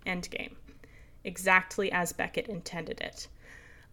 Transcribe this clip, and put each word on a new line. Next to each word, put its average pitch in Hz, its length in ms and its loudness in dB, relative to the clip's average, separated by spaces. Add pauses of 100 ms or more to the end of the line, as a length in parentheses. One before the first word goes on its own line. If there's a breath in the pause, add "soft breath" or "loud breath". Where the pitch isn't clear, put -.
Endgame, - 500 -2 (720 loud breath)
exactly 185 680 6
as 175 220 4
Beckett - 340 0
intended 170 540 -4
it. - 260 -6 (640 loud breath)